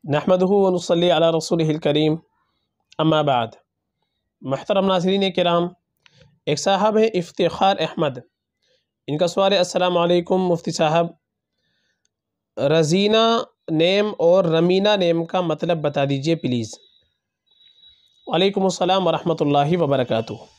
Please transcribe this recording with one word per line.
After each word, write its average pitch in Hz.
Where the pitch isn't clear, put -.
नहमदुहु 185
व 185
नुसल्ली 175
अला 165
रसूलिहिल 160
करीम। 156
अम्मा 156
बाद। 123
मुहतरम 190
नाज़रीन 190
किराम, 175
एक 147
साहब 196
हैं 220
इफ्तिखार 180
अहमद, 151
इनका 156
सवाल 196
है, 196
"अस्सलाम 180
वालेकुम 175
मुफ्ती 175
साहब, 170
रज़ीना 196
नेम 190
और 175
रमीना 180
नेम 170
का 185
मतलब 165
बता 143
दीजिए 139
प्लीज़।" 123
वालेकुम 190
अस्सलाम 185
व 165
रहमतुल्लाहि 156
व 170
बरकातुहू। 123